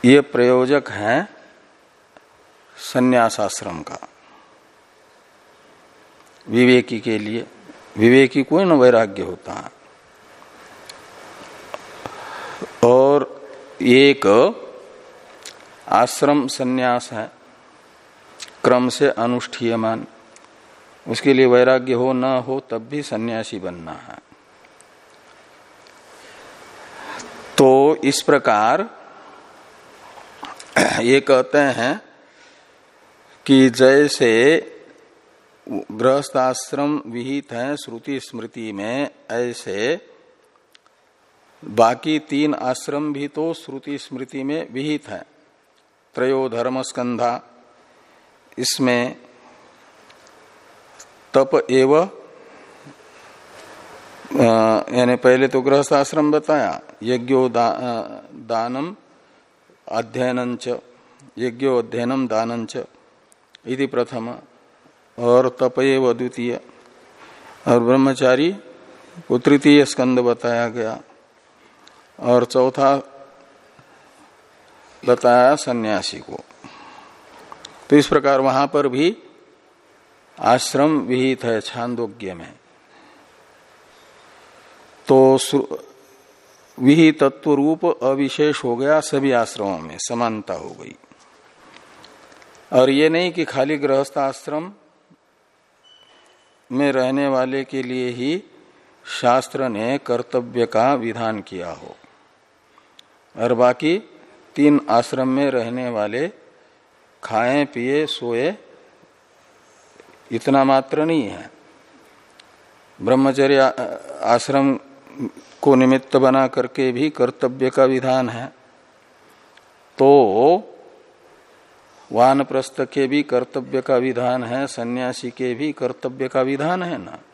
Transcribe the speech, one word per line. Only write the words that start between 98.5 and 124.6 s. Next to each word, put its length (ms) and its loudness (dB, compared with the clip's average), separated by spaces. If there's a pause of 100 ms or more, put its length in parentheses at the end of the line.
शास्त्र 480 0
ने 280 -4
कर्तव्य 680 -4
का 280 0
विधान 480 -6
किया 300 -12
हो 240 -16 (1400)
और 160 0
बाकी 440 2 (580)
तीन 340 4
आश्रम 380 0
में 240 -2
रहने 380 -6
वाले 420 -4 (920)
खाएं 420 0
पिए 400 -4
सोए 500 -4 (1800)
इतना 320 0
मात्र 420 0
नहीं 180 0
है। 280 -12 (1500)
ब्रह्मचर्य 560 2
आ-, 140 4 (520)
आश्रम 560 2 (840)
को 140 6
निमित्त 420 2
बना 300 4
करके 440 -4
भी 180 -2
कर्तव्य 600 -2
का 160 2
विधान 440 0
है, 180 -10 (1500)
तो 720 4 (1400)
वानप्रस्थ 680 0
के 260 -2
भी 160 0
कर्तव्य 580 -4
का 160 0
विधान 460 -2
है, 240 -6